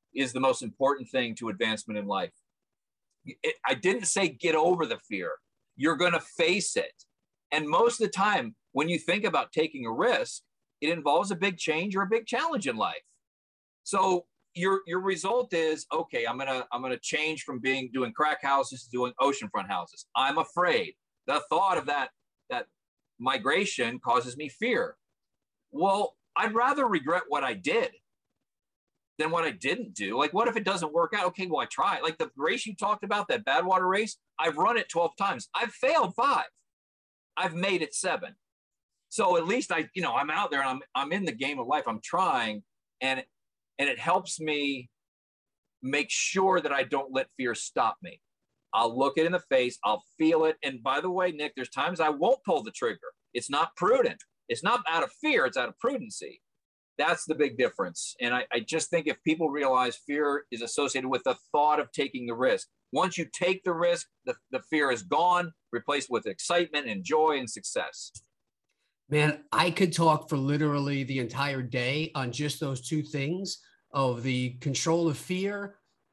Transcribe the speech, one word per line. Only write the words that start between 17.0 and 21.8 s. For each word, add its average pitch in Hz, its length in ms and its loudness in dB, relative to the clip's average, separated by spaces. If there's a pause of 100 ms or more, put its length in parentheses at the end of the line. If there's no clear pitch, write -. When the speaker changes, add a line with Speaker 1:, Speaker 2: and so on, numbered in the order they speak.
Speaker 1:
from 131 160 -8
being, 127 340 -2
doing 123 200 -2
crack 151 280 0
houses 135 440 0
to - 40 -20
doing 123 320 -2
oceanfront 110 480 0
houses. 87 460 -6
I'm 139 240 2
afraid. 156 560 0 (320)
The 151 220 0
thought 180 280 4
of 139 80 -4